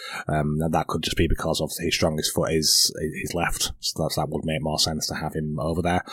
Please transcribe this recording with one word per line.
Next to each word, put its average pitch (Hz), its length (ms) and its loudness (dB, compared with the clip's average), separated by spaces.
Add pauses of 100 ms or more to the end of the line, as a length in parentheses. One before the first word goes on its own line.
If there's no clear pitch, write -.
(260)
um, 76 340 2
and 80 140 2
that 82 140 2
could 82 140 -2
just - 140 -4
be 82 120 4
because 80 320 2
of 78 180 -2
his 87 160 0
strongest 78 400 0
foot 80 180 2
is, - 400 4 (300)
is 76 120 -6
left, - 460 0
so - 220 -2
that's, 78 140 -2
that 76 140 0
would 78 140 -4
make 78 180 -2
more 78 160 0
sense 78 300 0
to 80 60 -4
have 78 200 -4
him 76 260 -2
over 82 220 0
there. 87 200 2 (100)